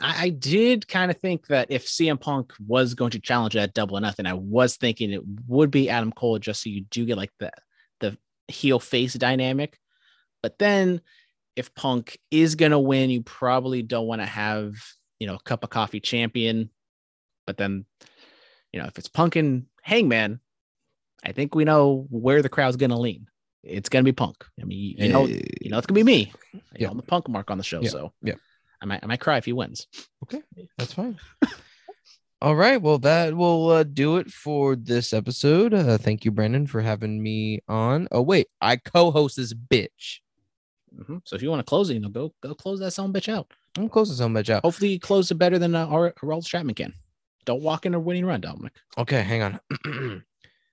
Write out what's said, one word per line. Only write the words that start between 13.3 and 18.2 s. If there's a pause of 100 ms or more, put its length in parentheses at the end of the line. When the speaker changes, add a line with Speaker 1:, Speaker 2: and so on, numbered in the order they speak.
Speaker 1:
don't
wanna
have, (460)
you
know,
a
cup
of
coffee
champion. (800)
But
then, (840)